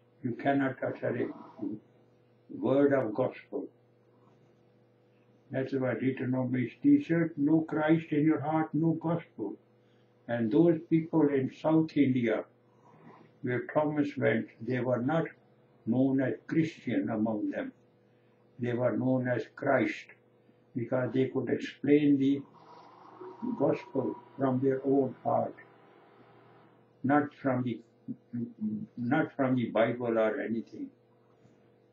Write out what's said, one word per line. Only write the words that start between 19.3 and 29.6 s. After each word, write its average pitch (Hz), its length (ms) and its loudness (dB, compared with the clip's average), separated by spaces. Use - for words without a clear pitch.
Christ, 127 560 0
because 127 360 -2
they 131 160 2
could 127 200 -4
explain 147 720 2
the 135 240 2
gospel - 560 -2
from 127 240 0
their 135 240 0
own 135 400 2
heart, 120 300 -2
not 143 320 2
from 127 280 -2
the, 117 180 -6
not 120 360 0
from 131 220 0
the 110 140 0